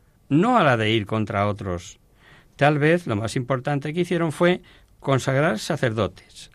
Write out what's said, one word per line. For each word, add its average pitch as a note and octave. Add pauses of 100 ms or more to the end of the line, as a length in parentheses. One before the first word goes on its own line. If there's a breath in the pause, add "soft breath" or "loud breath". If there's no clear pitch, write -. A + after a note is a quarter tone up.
(280)
no G#3+
a G3
la C3
de A2
ir A2
contra G#2
otros. G2 (600 soft breath)
Tal D3
vez D#3+
lo A2+
más G#2+
importante C3+
que F3
hicieron E3+
fue F3 (380 soft breath)
consagrar C#3
sacerdotes. A2+